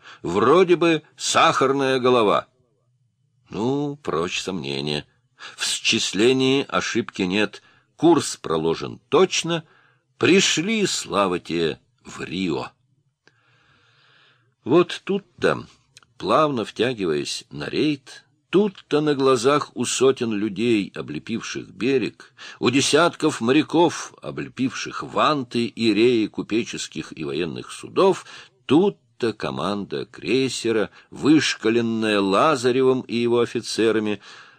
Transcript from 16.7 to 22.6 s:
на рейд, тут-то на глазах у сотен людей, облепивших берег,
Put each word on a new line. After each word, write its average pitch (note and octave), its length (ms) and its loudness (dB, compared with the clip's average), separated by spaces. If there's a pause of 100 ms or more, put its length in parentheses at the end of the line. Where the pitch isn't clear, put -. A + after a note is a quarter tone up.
на - 180 -10
рейд, C#3 560 -4 (260)
тут-то G3 500 0
на D3+ 160 0
глазах C3+ 580 2
у B2 100 -4
сотен B2 480 0
людей, G#2 600 -2
облепивших D2 760 -10
берег, G#2+ 640 -4 (280)